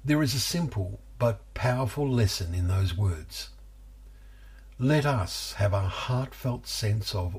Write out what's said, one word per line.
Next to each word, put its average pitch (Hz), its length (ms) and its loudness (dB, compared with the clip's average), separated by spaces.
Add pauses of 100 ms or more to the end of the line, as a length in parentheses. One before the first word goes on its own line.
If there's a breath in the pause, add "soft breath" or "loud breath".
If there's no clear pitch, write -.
There 151 180 4
is 131 100 2
a 131 60 -2
simple 107 600 -2 (180)
but 117 340 0
powerful 131 560 0
lesson 101 440 2
in 90 140 0
those 92 280 2
words. 87 540 -2 (1300 soft breath)
Let 139 280 4
us 123 480 0
have 101 200 2
a 98 160 2
heartfelt 127 800 -2
sense 104 480 0
of 90 240 -2